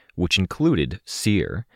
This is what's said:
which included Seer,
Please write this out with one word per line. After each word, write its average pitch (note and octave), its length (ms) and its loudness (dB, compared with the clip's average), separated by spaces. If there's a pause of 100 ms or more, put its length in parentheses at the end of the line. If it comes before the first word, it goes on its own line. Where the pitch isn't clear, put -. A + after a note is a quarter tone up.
(160)
which F2+ 240 0
included F#2 640 0
Seer, G2+ 600 0 (100)